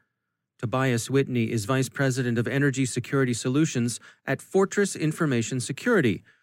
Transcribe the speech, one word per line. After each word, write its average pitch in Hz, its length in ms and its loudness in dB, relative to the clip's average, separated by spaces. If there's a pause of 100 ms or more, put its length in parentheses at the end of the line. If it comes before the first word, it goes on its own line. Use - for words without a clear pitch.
(580)
Tobias 123 500 0
Whitney 127 420 0
is 113 140 -2
Vice 131 240 0
President 127 480 0
of 117 100 0
Energy 135 380 0
Security 127 480 0
Solutions 127 640 0 (280)
at 135 160 -4
Fortress 196 520 0
Information 139 640 0
Security, 131 640 0 (200)